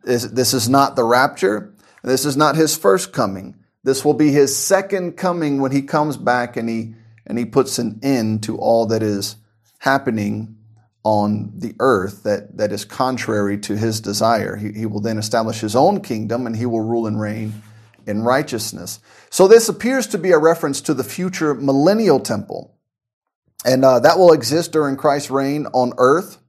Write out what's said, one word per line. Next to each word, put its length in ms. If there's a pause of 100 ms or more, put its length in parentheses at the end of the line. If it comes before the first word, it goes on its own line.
This, 200
this 300
is 160
not 260
the 80
rapture. 680 (280)
This 220
is 100
not 220
his 180
first 380
coming. 440 (280)
This 220
will 80
be 160
his 260
second 640
coming 420
when 120
he 100
comes 340
back 400
and 100
he, 280 (320)
and 100
he 80
puts 340
an 240
end 420
to 120
all 300
that 160
is 340 (440)
happening 760 (480)
on 540
the 200
earth 440
that, 340
that 160
is 140
contrary 720
to 180
his 240
desire. 560
He, 160
he 140
will 160
then 160
establish 420
his 160
own 240
kingdom 460
and 100
he 80
will 160
rule 260
and 140
reign 420 (440)
in 160
righteousness. 800 (300)
So 180
this 200
appears 380
to 120
be 120
a 80
reference 440
to 120
the 80
future 520
millennial 680
temple. 560 (880)
And, 200
uh, 140
that 180
will 160
exist 380
during 260
Christ's 320
reign 440
on 260
earth. 400 (100)